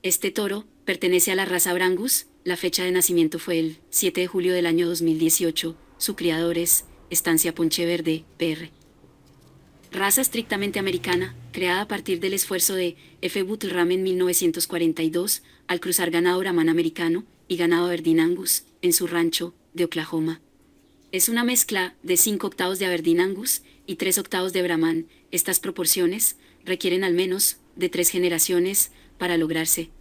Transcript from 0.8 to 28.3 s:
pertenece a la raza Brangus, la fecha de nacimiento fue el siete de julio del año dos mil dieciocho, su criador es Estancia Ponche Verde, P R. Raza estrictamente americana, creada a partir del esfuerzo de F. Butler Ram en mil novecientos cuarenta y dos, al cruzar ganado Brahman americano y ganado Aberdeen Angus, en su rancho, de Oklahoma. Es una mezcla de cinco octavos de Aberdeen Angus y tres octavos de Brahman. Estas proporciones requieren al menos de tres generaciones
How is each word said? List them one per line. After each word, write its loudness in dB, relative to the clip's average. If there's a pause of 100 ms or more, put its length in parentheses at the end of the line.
pertenece 2
a 2
la 2
raza 0
Brangus, 0 (180)
la -2
fecha -2
de 0
nacimiento 2
fue -2
el -2 (120)
siete 0
de 0
julio 0
del 2
año 2
dos -2
mil 2
dieciocho, 0 (220)
su -4
criador 0
es 2 (260)
Estancia 0
Ponche 0
Verde, -2 (120)
P -2
R. -10 (1200)
Raza 2
estrictamente -2
americana, -2 (160)
creada -2
a -8
partir -4
del -2
esfuerzo 0
de -2 (260)
F. -2
Butler -4
Ram 2
en 2
mil 0
novecientos 2
cuarenta 0
y 2
dos, -2 (260)
al -2
cruzar 0
ganado 2
Brahman 2
americano 0 (240)
y -2
ganado 2
Aberdeen 2
Angus, 0 (180)
en 4
su 2
rancho, -2 (180)
de 0
Oklahoma. -4 (720)
Es 2
una 0
mezcla 0
de 0
cinco 2
octavos -4
de -2
Aberdeen 2
Angus -2 (240)
y -8
tres -2
octavos -4
de 0
Brahman. 0 (240)
Estas -2
proporciones 0 (280)
requieren -2
al 2
menos 0 (180)
de -2
tres 0
generaciones 0 (260)